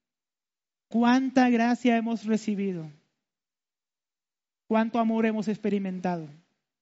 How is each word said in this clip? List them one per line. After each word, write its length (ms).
Cuánta 580
gracia 480
hemos 280
recibido. 680
Cuánto 320
amor 260
hemos 220
experimentado. 840